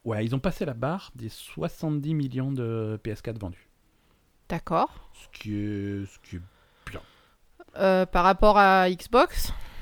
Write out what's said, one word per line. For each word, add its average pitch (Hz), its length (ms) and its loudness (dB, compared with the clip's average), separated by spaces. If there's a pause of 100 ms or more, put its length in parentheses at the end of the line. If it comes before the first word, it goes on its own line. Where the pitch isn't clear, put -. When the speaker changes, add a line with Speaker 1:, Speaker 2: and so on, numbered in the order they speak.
Speaker 1:
ouais, 110 180 -2
ils 117 100 -2
ont 135 40 0
passé 185 260 -4
la 147 80 -4
barre 135 420 -6
des 113 140 -12
soixante-dix 156 840 -6
millions 131 380 -2
de 113 500 -4
P 113 80 -6
S 104 100 -8
quatre 117 180 -8
vendus. 92 300 -12 (800)
Speaker 2:
D'accord. 175 640 -4
Speaker 1:
Ce - 260 -20
qui 107 160 -8
est... 101 520 -6
ce - 140 -20
qui - 160 -14
est 87 60 -12 (480)
bien. - 100 -12 (760)
Speaker 2:
Euh, 185 300 4
par 175 180 2
rapport 196 340 6
à 190 320 6
Xbox ? - 600 0 (300)